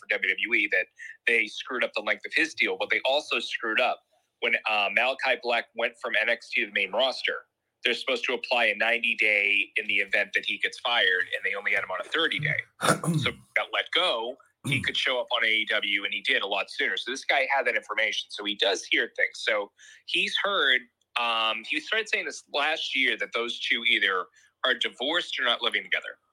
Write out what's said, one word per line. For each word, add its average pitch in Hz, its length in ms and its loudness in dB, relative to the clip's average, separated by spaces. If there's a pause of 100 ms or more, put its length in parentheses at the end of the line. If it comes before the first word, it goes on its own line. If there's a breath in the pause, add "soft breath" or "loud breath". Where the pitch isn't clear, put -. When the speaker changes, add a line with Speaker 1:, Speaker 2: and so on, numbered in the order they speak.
Speaker 1:
for - 80 -20
W 95 260 2
W 101 200 -2
E 110 180 4
that 92 140 2 (400 loud breath)
they 117 200 4
screwed 120 380 -6
up 113 100 -2
the 110 80 -4
length 104 240 -2
of - 80 -14
his 156 200 2
deal, 98 240 0
but 101 120 -4
they 110 140 2
also - 360 0
screwed 113 400 -2
up 120 200 2 (400)
when, 117 140 0 (160)
uh, 104 220 2
Malachi 123 500 0
Black 120 240 0 (100)
went 117 240 0
from 117 200 -4
N 113 100 0
X - 200 -4
T 123 120 0
to 107 60 -2
the 101 40 -18
main 95 200 -2
roster. 123 440 0 (480)
They're 120 100 2
supposed 123 300 -2
to 131 100 -2
apply 120 320 0
a 104 100 2
ninety 117 420 0
day 101 580 2
in 104 100 -4
the 104 100 0
event 98 380 2
that - 120 0
he 104 120 -2
gets - 220 -4
fired, 98 540 2
and - 100 -4
they 101 100 -2
only 101 180 -2
had 98 120 0
him 95 60 -6
on 92 100 -4
a - 80 -10
thirty 156 300 0
day. - 180 0 (240)
Speaker 2:
<clears throat> - 400 2
Speaker 1:
So 117 120 2
he - 60 -10 (180)
got - 160 0
let 117 120 2 (100)
go. 160 420 2 (300 soft breath)
He 135 140 0
Speaker 2:
<clears throat> - 20 -4
Speaker 1:
could 127 140 -2
show 131 220 2
up 117 160 -2
on 117 120 2
A - 20 4
E 110 220 2
W, 101 340 0
and 101 80 -4
he 98 80 -4
did 120 220 0
a 98 40 -4
lot 98 240 -2
sooner. 131 280 -2
So - 120 -6
this 135 140 -6
guy 139 300 2
had 135 120 2
that 113 100 2
information. 107 540 -2
So 104 140 -8
he 104 120 -2
does - 340 2
hear 120 260 0
things. - 200 0
So 104 340 0 (360 loud breath)
he's 190 360 -2
heard, 147 380 2 (380)
um, 113 500 0
he 151 120 -2
started 214 300 -4
saying 190 160 -2
this - 160 -10 (100)
last 147 420 0
year 127 220 2
that 127 180 -4
those 120 260 -2
two 120 280 -2
either 101 360 2 (420 soft breath)
are 127 80 4
divorced 127 680 -2
or 131 60 -2
not 120 160 2
living 104 200 0
together. - 360 -4 (140)